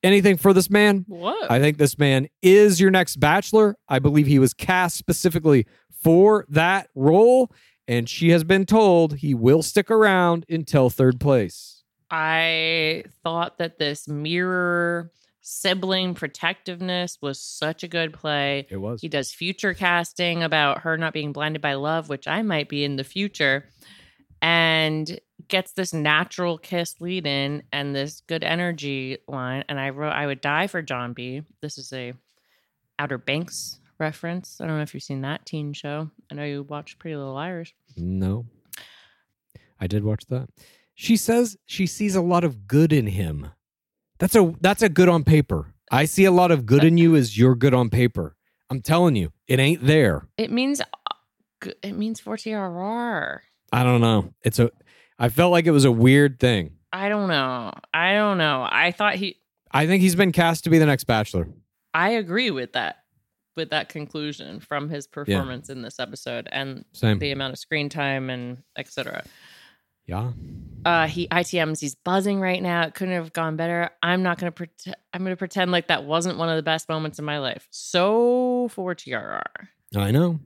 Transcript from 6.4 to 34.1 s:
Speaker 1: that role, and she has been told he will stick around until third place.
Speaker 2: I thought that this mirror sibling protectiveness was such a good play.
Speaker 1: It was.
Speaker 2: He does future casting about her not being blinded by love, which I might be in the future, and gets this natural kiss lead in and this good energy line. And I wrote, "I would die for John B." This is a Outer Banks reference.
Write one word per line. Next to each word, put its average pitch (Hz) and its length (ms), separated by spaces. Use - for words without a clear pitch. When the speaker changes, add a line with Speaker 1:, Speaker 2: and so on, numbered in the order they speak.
Speaker 1:
that 165 460
role, 220 580
and 120 220
she 165 220
has 170 120
been 190 240
told 175 500
he 143 180
will 127 280
stick - 280
around 185 580
until 147 420
third 127 300
place. 127 640
Speaker 2:
I 160 920
thought 170 360
that 165 200
this 147 300
mirror 170 1040
sibling 185 720
protectiveness 180 1080
was 139 180
such - 420
a 180 60
good 165 240
play. 143 580
Speaker 1:
It 101 80
was. 107 220
Speaker 2:
He 165 80
does 147 240
future 185 420
casting 175 680
about 151 380
her 160 180
not 160 140
being 147 200
blinded 151 300
by 147 120
love, 156 340
which 143 200
I 170 140
might 165 260
be 143 160
in 143 120
the 135 80
future, 143 640
and 160 760
gets 185 240
this 185 200
natural 160 680
kiss - 420
lead 175 260
in 139 360
and 143 220
this 143 320
good 165 180
energy 143 720
line. 131 400
And 147 100
I 135 120
wrote, 147 220
"I 147 140
would 139 140
die 151 260
for 185 160
John 123 300
B." 127 300
This 147 180
is 131 140
a 123 200
Outer 143 200
Banks - 600
reference. 170 600